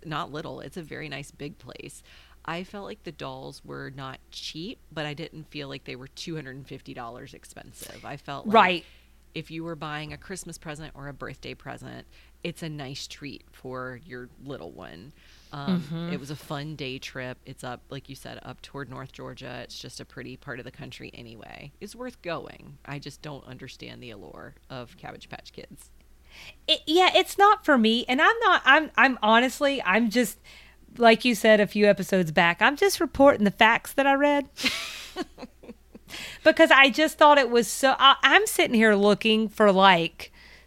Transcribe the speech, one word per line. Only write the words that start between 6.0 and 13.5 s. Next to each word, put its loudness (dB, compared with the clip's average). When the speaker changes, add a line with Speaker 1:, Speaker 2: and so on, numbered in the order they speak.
Speaker 1:
two -12
hundred -14
and -18
fifty -18
dollars -16
expensive. -20
I -14
felt -12
like 0
Speaker 2:
Right. 4
Speaker 1:
if -12
you -10
were -10
buying -12
a -14
Christmas -16
present -14
or -16
a -14
birthday -14
present, -16
it's -10
a -10
nice -12
treat -18